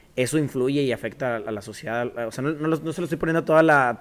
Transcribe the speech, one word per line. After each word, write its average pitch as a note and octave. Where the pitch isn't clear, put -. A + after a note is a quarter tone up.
eso B2+
influye C#3
y C3+
afecta A#2
a, -
a G#2+
la G#2
sociedad, A#2
o A2+
sea, B2+
no, D3
no D3+
lo, D#3+
no D#3+
se D3+
lo F3
estoy D#3+
poniendo D#3+
toda D#3+
la, C#3